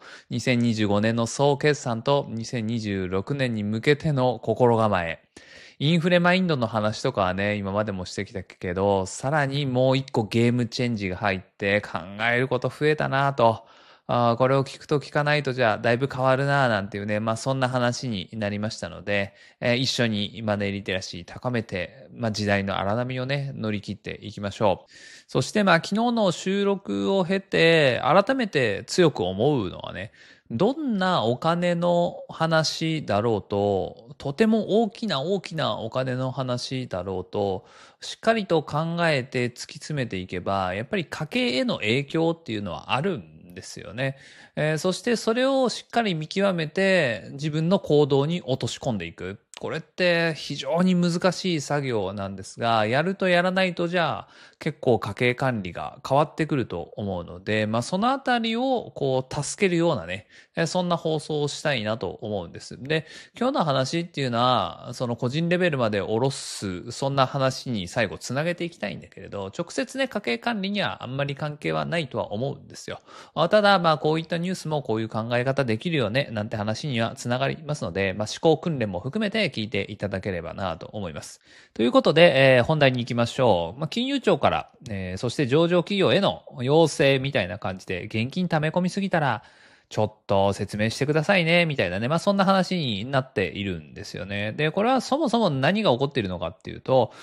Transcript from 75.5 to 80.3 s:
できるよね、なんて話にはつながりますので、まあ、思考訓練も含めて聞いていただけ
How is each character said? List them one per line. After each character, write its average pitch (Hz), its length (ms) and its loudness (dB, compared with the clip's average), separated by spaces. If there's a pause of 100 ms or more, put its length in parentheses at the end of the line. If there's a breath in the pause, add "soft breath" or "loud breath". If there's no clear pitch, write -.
で 110 120 0
き 180 140 -4
る 160 60 0
よ 123 120 2
ね、 127 220 -2
な 104 140 -4
ん 110 40 -8
て 113 80 -6
話 107 320 -4
に 120 120 -2
は 113 160 -2
つ - 120 -8
な 123 100 0
が 135 100 0
り 139 140 -6
ま 147 120 -6
す 139 100 -6
の 90 80 -6
で、 95 220 0
ま 104 100 -4
あ、 107 40 -6
思 - 120 -10
考 160 180 6
訓 156 200 -4
練 107 120 -2
も 87 100 -6
含 139 220 -4
め 202 80 -2
て 214 200 0
聞 110 140 -4
い 104 40 -6
て 101 220 -2
い 104 80 -12
た 104 100 -4
だ 98 140 -4
け 104 100 -4